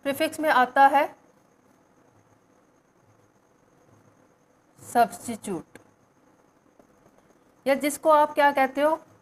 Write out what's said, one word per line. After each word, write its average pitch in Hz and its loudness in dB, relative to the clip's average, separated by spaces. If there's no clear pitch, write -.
prefix 302 -6
में 311 -2
आता 254 4
है 294 0
substitute, 214 -6
या 269 2
जिसको 285 -4
आप 302 4
क्या 285 2
कहते 269 -2
हो? 311 0